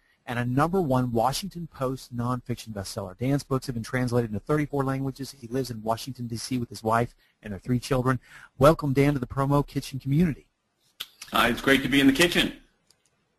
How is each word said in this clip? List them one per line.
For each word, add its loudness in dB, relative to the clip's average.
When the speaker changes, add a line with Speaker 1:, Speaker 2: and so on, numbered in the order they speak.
Speaker 1:
and -4
a -2
number 2
one 2
Washington -2
Post -6
nonfiction -6
bestseller. -8
Dan's -2
books -4
have -8
been -6
translated 0
into -4
thirty-four -2
languages. -6
He -16
lives -4
in -10
Washington, -4
D -6
C -4
with -4
his -14
wife 2
and -10
their -10
three 0
children. 0
Welcome, 6
Dan, 4
to -2
the -2
Promo 2
Kitchen -6
community. 0
Speaker 2:
Uh, 4
it's -2
great 4
to -2
be 4
in 8
the 8
kitchen. 2
Speaker 3:
<laughs> -20